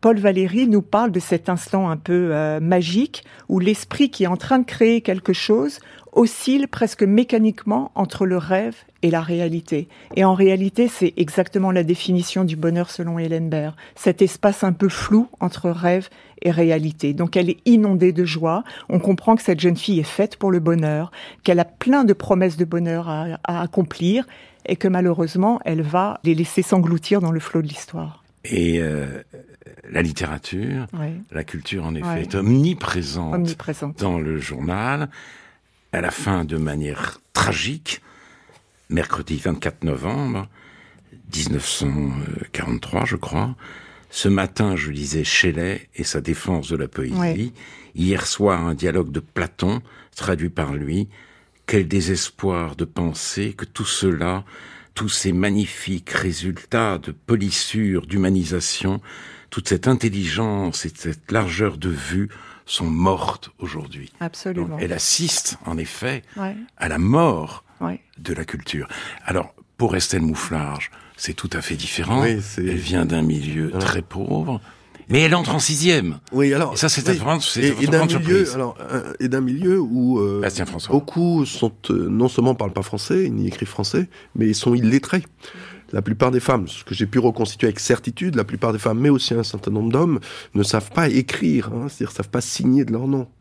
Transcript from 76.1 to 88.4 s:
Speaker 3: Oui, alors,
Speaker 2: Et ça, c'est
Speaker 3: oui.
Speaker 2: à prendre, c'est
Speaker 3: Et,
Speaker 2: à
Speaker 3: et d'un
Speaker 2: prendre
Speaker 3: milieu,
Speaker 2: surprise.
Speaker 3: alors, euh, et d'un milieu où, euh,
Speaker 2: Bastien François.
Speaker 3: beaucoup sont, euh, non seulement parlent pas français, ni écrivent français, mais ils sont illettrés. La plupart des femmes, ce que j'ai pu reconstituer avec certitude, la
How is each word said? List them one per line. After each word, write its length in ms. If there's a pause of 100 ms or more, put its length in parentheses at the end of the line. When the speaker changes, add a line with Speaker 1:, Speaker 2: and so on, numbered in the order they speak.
Speaker 3:
Oui, 220
alors, 200
Speaker 2:
Et 40
ça, 120
c'est 200
Speaker 3:
oui. 80
Speaker 2:
à 20
prendre, 240
c'est 180
Speaker 3:
Et, 100
Speaker 2:
à 100
Speaker 3:
et 60
d'un 180
Speaker 2:
prendre 140
Speaker 3:
milieu, 180
Speaker 2:
surprise. 180
Speaker 3:
alors, 220 (140)
euh, 280
et 80
d'un 140
milieu 380
où, 400
euh, 220
Speaker 2:
Bastien 240
François. 280
Speaker 3:
beaucoup 520
sont, 280 (160)
euh, 200
non 180
seulement 280
parlent 180
pas 100
français, 460
ni 180
écrivent 200
français, 400 (280)
mais 120
ils 80
sont 200
illettrés. 480 (720)
La 80
plupart 300
des 80
femmes, 300
ce 160
que 100
j'ai 100
pu 140
reconstituer 480
avec 140
certitude, 540
la 100